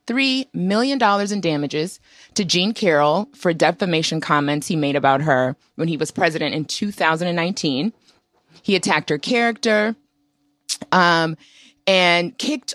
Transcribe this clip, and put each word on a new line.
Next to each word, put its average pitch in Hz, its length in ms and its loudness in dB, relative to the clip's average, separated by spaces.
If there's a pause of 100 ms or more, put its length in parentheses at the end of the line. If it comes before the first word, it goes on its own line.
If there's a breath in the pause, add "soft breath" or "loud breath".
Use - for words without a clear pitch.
three 262 480 -2
million 214 440 -2
dollars 202 340 0
in 208 80 -4
damages 151 580 -4 (360 soft breath)
to 208 100 -2
Jean 180 300 0
Carroll 160 600 2
for 175 200 0
defamation 165 680 0
comments 147 480 0
he 180 80 -2
made 143 220 0
about 135 240 4
her 127 340 2 (200)
when 165 120 -4
he 165 80 -2
was 151 160 -4
president 156 420 -2
in 151 120 -4
two - 260 -6
thousand 165 380 0
and 175 80 -2
nineteen. 170 560 -2 (680 soft breath)
He 196 140 0
attacked 165 340 0
her 151 80 0
character, 226 760 0 (960)
um, 165 460 4 (500 soft breath)
and 175 500 2
kicked - 380 -6